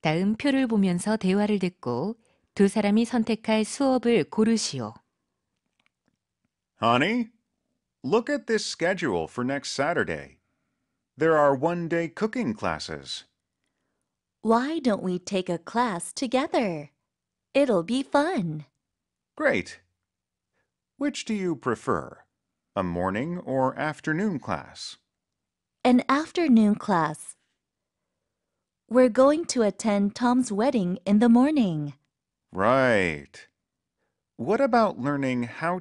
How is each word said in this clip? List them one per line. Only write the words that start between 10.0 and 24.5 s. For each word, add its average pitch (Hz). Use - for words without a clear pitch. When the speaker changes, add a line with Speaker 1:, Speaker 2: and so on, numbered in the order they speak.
Speaker 2:
There 156
are 143
one-day 170
cooking 214
classes. 78
Speaker 3:
Why 247
don't 247
we 180
take 185
a 175
class 208
together? 233
It'll 254
be 233
fun. 262
Speaker 2:
Great. 269
Which -
do -
you 185
prefer, 107
a 98
morning 95
or 131
afternoon 156
class? -